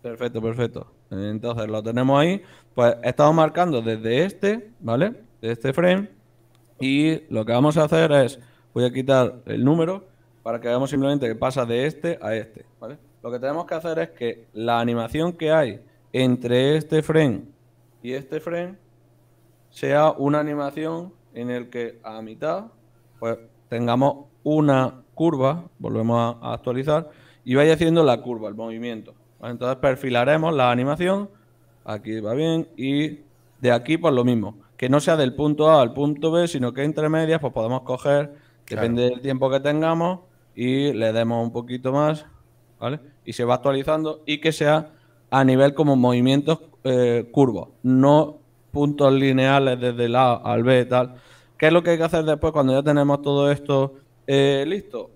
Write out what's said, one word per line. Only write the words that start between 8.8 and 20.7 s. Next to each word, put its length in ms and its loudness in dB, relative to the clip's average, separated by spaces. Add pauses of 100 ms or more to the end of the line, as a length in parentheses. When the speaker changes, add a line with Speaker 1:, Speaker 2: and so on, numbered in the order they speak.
Speaker 1:
a 80 0
quitar 440 2 (100)
el 180 -2
número 400 0 (380)
para 180 -6
que 80 -6
veamos 220 -2
simplemente 360 -2
que 100 -4
pasa 280 -2
de 220 -2
este 340 -6
a 140 -6
este, 320 -10 (140)
¿vale? 180 -16 (240)
Lo 100 -10
que 60 -8
tenemos 260 -6
que 120 -8
hacer 240 -6
es 100 -6
que 420 -8
la 280 -2
animación 520 -2
que 200 -4
hay 280 0 (320)
entre 640 2
este 260 0
frame 420 0 (580)
y 100 -10
este 280 -10
frame 340 -8 (960)
sea 420 2
una 280 0
animación 720 -8 (200)